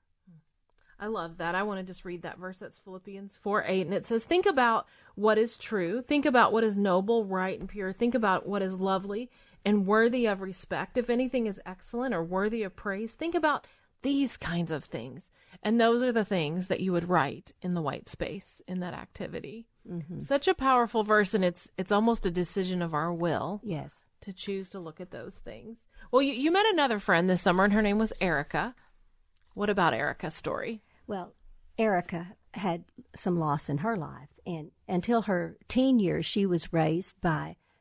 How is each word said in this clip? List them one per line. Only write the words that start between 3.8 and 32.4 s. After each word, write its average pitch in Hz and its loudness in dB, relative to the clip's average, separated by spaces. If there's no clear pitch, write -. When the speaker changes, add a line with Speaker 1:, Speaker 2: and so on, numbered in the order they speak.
Speaker 1:
and 165 -2
it 196 -2
says, 226 0
"Think 359 2
about 247 2
what 214 4
is 226 2
true. 196 -2
Think 294 2
about 247 6
what 226 4
is 208 2
noble, 202 2
right, 190 -2
and 196 -8
pure. 196 -6
Think 240 0
about 202 2
what 196 -2
is 190 -4
lovely 196 -2
and 202 4
worthy 233 4
of 196 0
respect. 185 -6
If 240 0
anything 247 0
is 190 -6
excellent 240 -6
or 170 0
worthy 202 -2
of 190 -8
praise, 208 -6
think 339 -4
about 311 0
these 277 0
kinds 170 -4
of 151 -4
things." 135 -12
And 220 2
those 233 4
are 254 2
the 220 2
things 180 -2
that - 0
you 185 0
would 170 0
write 151 0
in 180 -4
the 175 -2
white 143 -4
space - -10
in 185 -6
that 175 -6
activity. - -12
Speaker 2:
Mm-hmm. 165 -10
Speaker 1:
Such 277 -2
a 370 4
powerful 247 2
verse, 208 4
and 196 2
it's, - -4
it's 190 -6
almost 214 4
a 185 0
decision 180 -2
of 165 -4
our 160 -2
will 170 -2
Speaker 2:
Yes. 151 -8
Speaker 1:
to 196 -12
choose 190 -8
to 196 -14
look 165 -12
at 180 -14
those - -14
things. 226 -14
Well, 254 8
you, 277 2
you 269 2
met 392 6
another 294 4
friend 185 4
this 180 4
summer, 185 6
and 208 4
her 214 6
name 202 4
was 220 0
Erica. 165 0
What 202 -2
about 180 4
Erica's 147 -4
story? - -6
Speaker 2:
Well, 196 -8
Erica 180 0